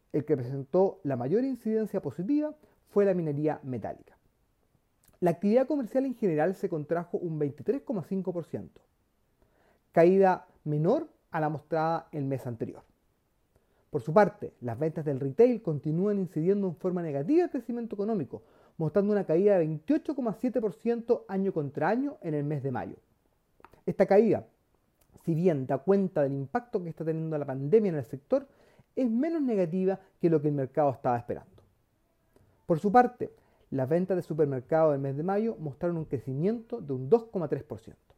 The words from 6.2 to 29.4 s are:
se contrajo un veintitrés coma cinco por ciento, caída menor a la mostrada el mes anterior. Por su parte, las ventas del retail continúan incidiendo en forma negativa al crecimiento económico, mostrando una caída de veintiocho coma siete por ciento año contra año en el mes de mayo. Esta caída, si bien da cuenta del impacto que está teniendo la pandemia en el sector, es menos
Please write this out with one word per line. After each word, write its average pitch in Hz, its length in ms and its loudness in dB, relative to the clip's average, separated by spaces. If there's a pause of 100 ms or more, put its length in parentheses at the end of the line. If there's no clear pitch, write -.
se 196 140 -6
contrajo 170 500 -4
un 160 200 -6
veintitrés 151 440 -4
coma 208 200 -6
cinco 190 300 -4
por 170 120 -8
ciento, - 360 -12 (1120)
caída 185 560 6 (160)
menor 170 440 0 (220)
a 170 80 -6
la 151 100 0
mostrada 160 640 -4
el 147 140 -6
mes 135 200 -4
anterior. - 380 -8 (1080)
Por 143 120 -4
su 156 100 -6
parte, 196 480 2
las 117 180 -6
ventas 160 260 -4
del 139 160 -2
retail 214 420 4
continúan 165 560 -2
incidiendo 190 480 -2
en 175 80 -4
forma 180 280 -4
negativa 170 420 0
al 339 60 -4
crecimiento 233 440 -8
económico, 196 480 -4 (360)
mostrando 196 340 2
una 202 120 2
caída 196 280 4
de 185 80 4
veintiocho 208 560 -2
coma 240 180 -2
siete 247 260 -2
por 214 120 -2
ciento 233 560 -2
año 190 240 0
contra 147 360 -2
año 262 320 -2
en 160 140 -4
el 147 80 0
mes 143 220 -4
de 135 80 -2
mayo. 104 240 -6 (880)
Esta 190 200 2
caída, 196 420 4 (760)
si 165 120 0
bien 156 320 2
da 139 100 0
cuenta 190 440 0
del 135 100 0
impacto 180 500 -6
que 175 60 -10
está 160 160 -10
teniendo 160 340 -4
la 147 80 -4
pandemia 147 440 2
en 160 60 -2
el 135 80 -4
sector, - 440 -4 (480)
es 254 120 0
menos 302 320 0